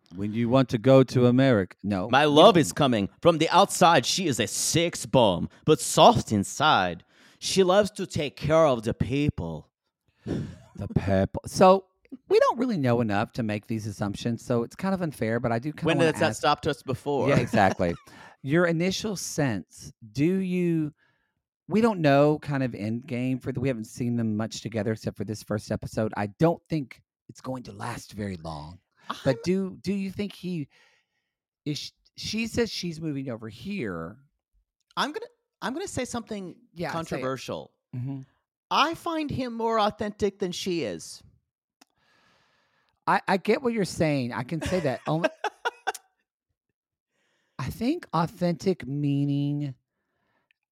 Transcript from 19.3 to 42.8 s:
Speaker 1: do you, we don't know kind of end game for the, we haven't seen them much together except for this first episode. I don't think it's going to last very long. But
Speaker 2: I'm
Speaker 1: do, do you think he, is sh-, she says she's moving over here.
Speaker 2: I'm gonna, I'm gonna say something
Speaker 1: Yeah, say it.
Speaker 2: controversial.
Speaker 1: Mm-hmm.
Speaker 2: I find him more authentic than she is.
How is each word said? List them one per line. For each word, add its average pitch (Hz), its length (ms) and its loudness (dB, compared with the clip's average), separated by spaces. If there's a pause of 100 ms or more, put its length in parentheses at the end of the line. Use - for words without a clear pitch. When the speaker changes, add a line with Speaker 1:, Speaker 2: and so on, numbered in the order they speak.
Speaker 1:
do 131 100 -2 (160)
you, 175 540 -2 (760)
we 202 120 2
don't 220 200 2
know 147 380 6
kind 139 240 -4
of 120 100 -4
end 110 320 -6
game 127 340 -4
for 139 120 -6
the, 127 80 -6
we 131 80 -2
haven't 113 180 -4
seen 120 300 -4
them 110 200 0
much 110 260 -6
together 110 300 -4
except 110 240 -6
for - 80 -8
this 104 200 -8
first - 280 -6
episode. - 460 -4
I 104 100 -2 (120)
don't 165 280 2
think 147 340 -8 (280)
it's - 120 -20
going 131 220 -10
to 104 80 -16
last 113 420 -10
very 101 240 -6
long. 80 420 -12 (440)
But 135 140 2
Speaker 2:
I'm - 60 -16
Speaker 1:
do, 190 380 -2
do 190 120 -4
you 196 180 -6
think 202 220 -8
he, 175 340 -8 (960)
is 147 120 -6
sh-, - 140 -12 (260)
she 220 300 -6
says 233 240 -2
she's 165 280 -8
moving 139 300 -8
over 110 200 -10
here. 104 680 -8 (800)
Speaker 2:
I'm 233 140 -2
gonna, 440 140 -12 (360)
I'm 220 120 -6
gonna 349 140 -8
say 254 180 -8
something 214 500 -10 (180)
Speaker 1:
Yeah, 165 140 -8
say 131 40 -6
it. - 20 -8
Speaker 2:
controversial. 131 800 -8 (240)
Speaker 1:
Mm-hmm. 135 260 -8 (500)
Speaker 2:
I 269 240 2
find 311 340 -6
him 247 240 -6
more 226 260 0
authentic 208 600 -2
than 185 140 -4
she 170 300 -4
is. 87 380 -10 (1800)